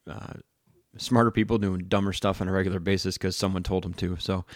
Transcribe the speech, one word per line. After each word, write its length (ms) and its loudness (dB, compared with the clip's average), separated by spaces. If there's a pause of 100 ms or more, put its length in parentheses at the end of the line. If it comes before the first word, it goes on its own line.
uh, 280 -12 (600)
smarter 360 4
people 260 2
doing 300 0
dumber 240 2
stuff 280 0
on 80 -2
a 40 0
regular 280 2
basis 380 0
'cause 180 -2
someone 280 0
told 200 0
them 100 -6
to. 240 -4
So 380 -2